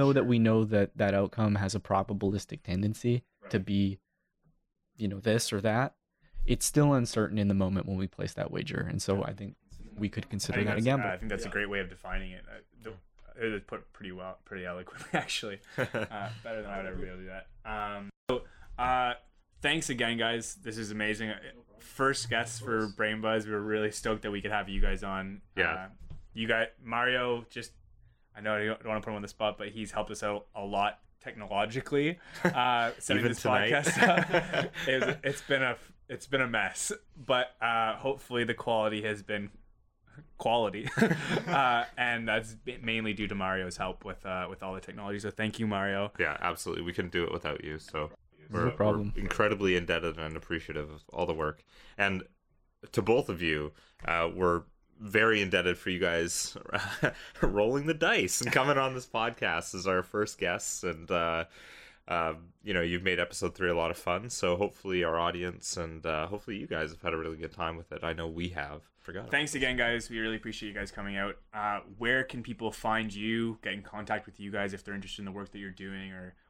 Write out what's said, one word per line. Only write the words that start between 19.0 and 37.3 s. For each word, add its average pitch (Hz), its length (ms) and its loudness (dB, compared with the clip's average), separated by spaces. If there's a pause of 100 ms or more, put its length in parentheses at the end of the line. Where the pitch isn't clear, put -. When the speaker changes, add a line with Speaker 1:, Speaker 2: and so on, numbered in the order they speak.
Speaker 2:
thanks 151 260 0
again, 117 300 0
guys. 117 440 0
This 110 140 -8
is 107 140 -4
amazing. 107 400 0
Uh, 98 80 -6 (400)
first 135 500 0
guest 117 340 0
for 110 260 2
Brain 107 340 0
Buzz. 110 240 2
We 107 60 -4
were 104 100 0
really 107 280 0
stoked 110 320 -2
that 107 80 -4
we 101 120 -4
could 104 80 -4
have 101 180 0
you 98 140 2
guys 98 200 4
on. 98 380 -6 (160)
Speaker 4:
Yeah. 85 160 4
Speaker 2:
Uh, 92 160 -6 (440)
you 110 140 -4
guys, 113 220 2 (160)
Mario, 120 680 0
just, - 220 -12 (640)
I 107 40 -16
know 107 140 0
I 107 100 2
don't, 107 140 0
don't - 100 -10
wanna 107 120 0
put 113 100 -8
him 107 60 -4
on 101 60 -6
the 101 60 -8
spot, 104 300 -2
but 104 120 -8
he's 107 200 -8
helped 107 220 -2
us - 100 -8
out 104 320 -2
a 101 100 -6
lot 101 360 0 (200)
technologically, 120 1000 0 (120)
Speaker 4:
<laughs> - 120 -8
Speaker 2:
uh, 123 560 4
setting 127 200 2
Speaker 4:
Even 120 120 2
Speaker 2:
this 120 100 -6
Speaker 4:
tonight. 120 300 4
Speaker 2:
podcast 156 360 4 (560)
up. - 140 -4
Speaker 4:
<laughs> - 100 -4
Speaker 2:
It 131 160 2
was, 135 200 0
it's 135 180 -4
been 135 220 2
a, 120 120 0 (320)
it's 123 200 -10
been 135 120 2
a 127 60 4
mess, 110 460 0 (240)
but, 127 440 2